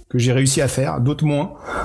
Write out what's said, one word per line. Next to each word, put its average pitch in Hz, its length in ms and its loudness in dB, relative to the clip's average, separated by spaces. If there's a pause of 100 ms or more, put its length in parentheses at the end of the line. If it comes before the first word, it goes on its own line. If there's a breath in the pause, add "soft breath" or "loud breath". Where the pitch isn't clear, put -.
que 123 100 -2
j'ai 123 140 2
réussi 135 300 2
à 135 40 2
faire, 135 340 -2
d'autres 143 240 0
moins. 147 280 0 (320 loud breath)